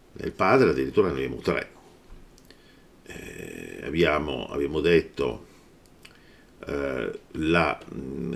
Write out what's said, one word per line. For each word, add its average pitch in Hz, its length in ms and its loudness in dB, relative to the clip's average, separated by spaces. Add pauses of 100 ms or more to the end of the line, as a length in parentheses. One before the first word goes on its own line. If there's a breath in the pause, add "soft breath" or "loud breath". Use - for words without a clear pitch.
(140)
nel 73 180 -8
padre 107 380 4
addirittura 67 380 2
ne 76 60 -2
abbiamo 67 260 -4
tre. - 300 -2 (1400 soft breath)
Eh, 50 800 -14
abbiamo, 73 640 2
abbiamo 71 320 -2
detto, 78 640 2 (1200 soft breath)
eh, 67 520 -4 (140)
la, 80 480 2 (140)
mm, 69 420 -6